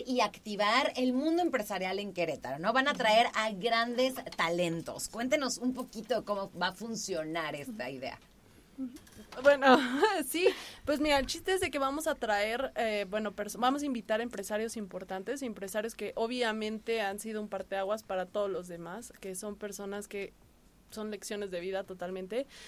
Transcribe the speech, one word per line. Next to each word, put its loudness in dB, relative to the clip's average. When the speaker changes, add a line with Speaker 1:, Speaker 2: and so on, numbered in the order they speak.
Speaker 1:
y 2
activar 2
el 2
mundo 4
empresarial 0
en -6
Querétaro, -2
¿no? 0
Van 4
a 2
traer 6
a 2
grandes 2
talentos. 0
Cuéntenos 0
un 0
poquito -2
cómo -2
va 2
a -2
funcionar -4
esta -6
idea. -8
Speaker 2:
Bueno, 10
<laughs> 2
sí, 4
pues 0
mira, 4
el 0
chiste -2
es 2
de 0
que -2
vamos 0
a 2
traer, 0
eh, 0
bueno, -2
perso-, -8
vamos 2
a -2
invitar 0
empresarios -4
importantes, -6
empresarios -4
que -8
obviamente -2
han -2
sido -6
un -6
parteaguas -2
para -2
todos 0
los -4
demás, -10
que -8
son -8
personas -6
que -8
son -8
lecciones -6
de -4
vida -4
totalmente, -6